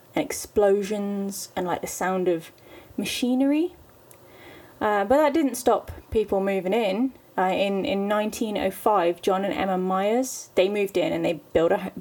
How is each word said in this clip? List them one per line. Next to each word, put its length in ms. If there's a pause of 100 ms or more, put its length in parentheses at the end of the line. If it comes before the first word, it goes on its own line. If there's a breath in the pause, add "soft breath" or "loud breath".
(160)
and 100
explosions 1300
and, 120
like, 140
the 60
sound 400
of 240 (460 loud breath)
machinery. 800 (1040 loud breath)
Uh, 240
but 120
that 160
didn't 220
stop 360 (180)
people 300
moving 340
in. 400 (240)
Uh, 160
in, 320
in 220
nineteen 500
oh 140
five, 500
John 240
and 80
Emma 240
Myers, 800
they 120
moved 300
in 160
and 100
they 160 (140)
built 180
a, 300